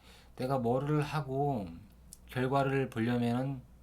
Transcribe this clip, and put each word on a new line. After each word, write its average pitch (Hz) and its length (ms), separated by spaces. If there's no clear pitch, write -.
내가 127 220
뭐를 139 440
하고 139 640
결과를 135 640
보려면은 120 720